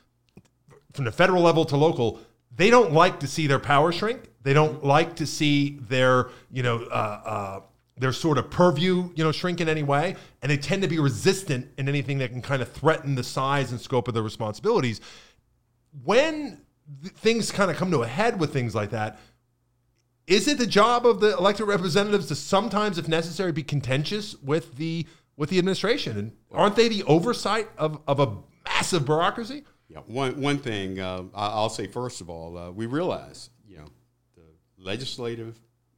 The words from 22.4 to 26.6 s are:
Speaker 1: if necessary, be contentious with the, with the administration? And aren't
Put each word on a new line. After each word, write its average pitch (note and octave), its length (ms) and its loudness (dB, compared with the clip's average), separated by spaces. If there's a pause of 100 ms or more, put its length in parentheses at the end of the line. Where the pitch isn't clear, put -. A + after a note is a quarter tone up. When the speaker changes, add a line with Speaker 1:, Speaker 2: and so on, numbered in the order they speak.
Speaker 1:
if D#3+ 100 -6
necessary, E3+ 440 -2
be D3+ 120 -4
contentious D3+ 760 -4
with C#3+ 400 -4
the, E3 280 -4 (300)
with D3 160 -4
the F#3 80 4
administration? F#3+ 580 -2
And G#2+ 140 -6 (200)
aren't G3+ 240 2